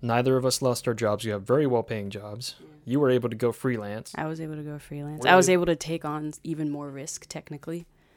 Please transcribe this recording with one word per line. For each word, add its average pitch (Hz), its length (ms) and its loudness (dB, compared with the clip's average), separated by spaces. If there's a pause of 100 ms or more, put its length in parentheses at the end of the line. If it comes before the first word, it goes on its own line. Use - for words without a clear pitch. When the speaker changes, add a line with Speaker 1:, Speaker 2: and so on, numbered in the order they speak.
Speaker 1:
Neither 127 340 4
of 127 80 2
us 127 160 0
lost 123 280 0
our 117 60 0
jobs. 107 300 0
You 110 80 -2
have 98 100 -4
very 139 240 2
well-paying 113 440 0
jobs. 104 500 -10
Speaker 2:
Yeah. - 60 -20 (180)
Speaker 1:
You 127 160 0
were 135 100 6
able 123 200 2
to 113 60 -4
go 117 160 2
freelance. 107 640 -4
Speaker 2:
I 156 100 -4
was 160 140 -8
able 156 160 -10
to 151 60 -10
go 147 180 -12
freelance. 147 420 -10
Speaker 1:
Were 123 80 4
Speaker 2:
I 180 60 12
was 185 120 8
Speaker 1:
you? 180 60 6
Speaker 2:
able 175 120 2
to 170 100 2
take 160 280 -6
on 151 280 -6 (100)
even 156 280 -4
more 143 200 -8
risk, 135 380 -12
technically. 160 580 -12 (300)